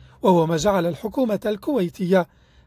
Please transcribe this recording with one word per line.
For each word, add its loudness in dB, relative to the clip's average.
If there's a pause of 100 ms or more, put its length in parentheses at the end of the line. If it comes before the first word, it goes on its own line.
(220)
وهو 4
ما -2
جعل 0
الحكومة -4
الكويتية -2 (380)